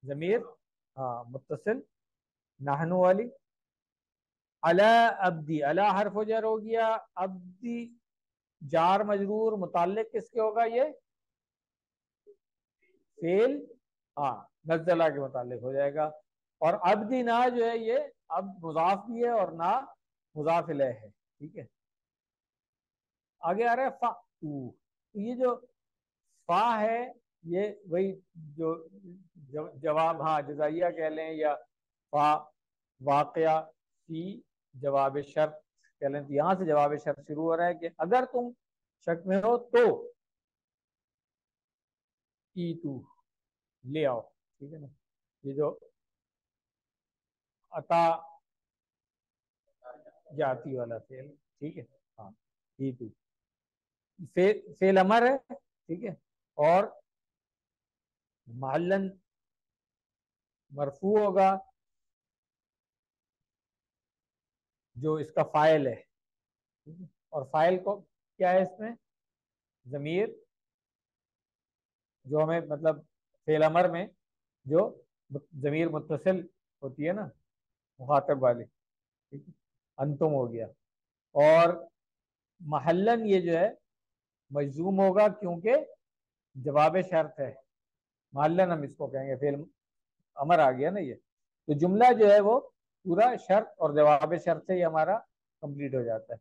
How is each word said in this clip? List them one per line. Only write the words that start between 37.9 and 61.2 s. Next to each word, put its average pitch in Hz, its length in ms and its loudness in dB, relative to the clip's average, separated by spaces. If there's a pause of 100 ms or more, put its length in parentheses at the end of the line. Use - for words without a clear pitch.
अगर 226 260 2
तुम 247 260 -6 (560)
शक 170 200 -4
में 190 140 0
हो, 233 160 2
तो - 560 2 (2500)
ई 170 180 -6 (100)
तू 139 220 -10 (800)
ले 151 200 -6
आओ, 123 160 -2
ठीक - 520 -20
है 160 60 -18
ना। 139 80 -18 (560)
ये 139 100 -10
जो 147 260 -2 (1900)
अता 170 280 0 (2250)
जाती 135 420 -4
वाला 120 240 -8
फेल, 131 300 -20
ठीक - 480 -16
है, 117 100 -18 (300)
हाँ, 110 160 -20 (460)
ई 135 140 -6
तू 120 160 -14 (1300)
फे-, 190 400 2
फेल 190 220 4
अमर 214 300 6
है, 269 100 2 (160)
ठीक - 500 -14
है, - 140 -10 (400)
और 175 440 2 (1500)
महल्लन 165 640 -2 (1600)
मरफू 143 480 0
होगा 190 460 2 (3250)